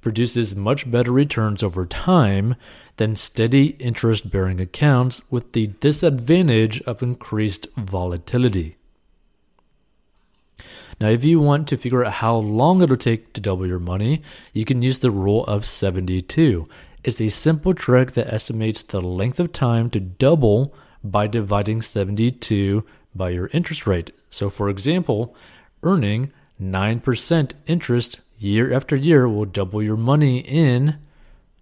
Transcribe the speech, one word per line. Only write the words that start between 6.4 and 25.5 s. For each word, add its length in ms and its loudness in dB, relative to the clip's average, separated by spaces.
of 220 -6
increased 640 -4
volatility. 1000 -2
Now, 100 2
if 140 2
you 160 6
want 280 2
to 100 -2
figure 280 0
out 80 -4
how 220 0
long 460 2
it'll 160 4
take 360 -2
to 80 -10
double 240 -2
your 140 -4
money, 420 -2
you 120 -2
can 180 0
use 160 0
the 100 2
rule 360 2
of 200 -2
seventy-two. 1000 0
It's 160 -4
a 100 0
simple 440 0
trick 380 0
that 200 -4
estimates 520 -4
the 180 -6
length 380 -4
of 120 -2
time 400 0
to 80 -2
double 720 2
by 220 0
dividing 560 -2
seventy-two 1000 -2
by 160 -4
your 200 -4
interest 360 -4
rate. 240 -2
So, 220 -6
for 180 -4
example, 680 -2